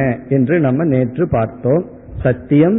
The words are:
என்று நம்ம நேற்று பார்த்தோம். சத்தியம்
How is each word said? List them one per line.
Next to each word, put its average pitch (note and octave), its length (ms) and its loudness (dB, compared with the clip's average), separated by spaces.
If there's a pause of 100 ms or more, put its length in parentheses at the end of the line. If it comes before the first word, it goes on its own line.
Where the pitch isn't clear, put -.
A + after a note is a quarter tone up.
(300)
என்று C3+ 300 2
நம்ம C#3 260 0
நேற்று B2+ 420 0
பார்த்தோம். B2 580 -2 (360)
சத்தியம் D3 580 2